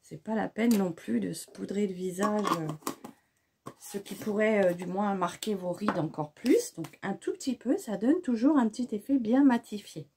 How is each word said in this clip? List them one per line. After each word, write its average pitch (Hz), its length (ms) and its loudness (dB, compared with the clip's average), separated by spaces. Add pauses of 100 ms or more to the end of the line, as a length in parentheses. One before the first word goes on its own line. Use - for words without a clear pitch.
C'est - 220 -16
pas 220 140 -4
la 190 120 -2
peine 226 300 2
non 185 140 0
plus 226 260 -4
de 185 140 -4
se - 180 -12
poudrer 196 380 -4
le 185 60 -4
visage, 190 520 -2 (140)
euh, 156 80 -4 (1120)
ce - 180 -10
qui 202 160 -12
pourrait, 208 520 2
euh, 175 60 4
du 175 140 -6
moins 202 300 -2
marquer 185 400 -2
vos 180 160 -4
rides 208 260 -2
encore 156 340 -4
plus. 403 420 2
Donc - 280 -10
un 196 100 -4
tout - 200 -6
petit 269 240 -6
peu, 262 200 0
ça 214 200 -6
donne 269 260 2
toujours 254 340 2
un 240 120 4
petit 240 240 -4
effet 247 260 0
bien 240 240 4
matifié. 214 760 2